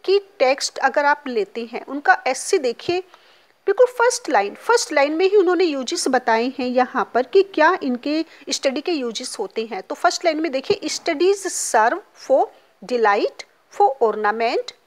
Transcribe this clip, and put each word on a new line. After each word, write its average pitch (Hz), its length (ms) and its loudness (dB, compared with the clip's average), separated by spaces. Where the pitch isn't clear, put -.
की 392 160 2
टेक्स्ट - 580 -2
अगर 285 280 0
आप 285 220 2
लेते 226 440 -6
हैं, - 140 -10
उनका 294 420 0
एसे 269 300 -2
देखिए, 349 460 -4
बिल्कुल 440 200 4
फर्स्ट 494 420 -2
लाइन, 208 260 0
फर्स्ट - 380 0
लाइन 294 180 2
में 349 180 2
ही 392 60 2
उन्होंने 359 280 4
यूजेस 294 440 -4
बताए 247 380 0
हैं 254 220 -6
यहाँ 247 460 -2
पर 240 100 0
कि 381 200 4
क्या 330 400 2
इनके 285 420 -2
स्टडी 277 320 -2
के 359 100 -4
यूजेस 254 480 -6
होते 226 260 -6
हैं। 190 160 -10
तो 285 140 -12
फर्स्ट 339 300 0
लाइन 311 140 0
में 320 120 -2
देखिए, 269 360 -2
studies 349 580 -2
serve 254 540 0
for 311 140 4
delight, 233 600 0
for 403 80 6
ornament 226 720 -2